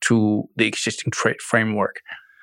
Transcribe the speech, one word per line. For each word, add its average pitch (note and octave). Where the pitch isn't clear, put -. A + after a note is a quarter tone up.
to G#2+
the A2+
existing -
trade -
framework. G#2+